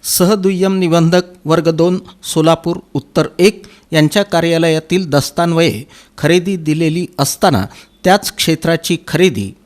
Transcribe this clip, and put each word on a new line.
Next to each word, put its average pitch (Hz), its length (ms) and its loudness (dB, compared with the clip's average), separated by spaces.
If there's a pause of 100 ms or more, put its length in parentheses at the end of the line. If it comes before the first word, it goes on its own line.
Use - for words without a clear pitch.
सहदुय्यम 190 720 0
निबंधक 170 440 2 (240)
वर्ग 160 240 0
दोन 165 300 0 (240)
सोलापूर 165 540 0 (160)
उत्तर - 340 -2 (120)
एक 196 240 2 (280)
यांच्या 160 320 2
कार्यालयातील 165 840 -2
दस्तान्वये 160 760 0 (340)
खरेदी 175 380 0
दिलेली 160 500 -2 (140)
असताना 139 460 0 (380)
त्याच 202 320 2
क्षेत्राची 165 600 -2 (100)
खरेदी 147 440 0 (140)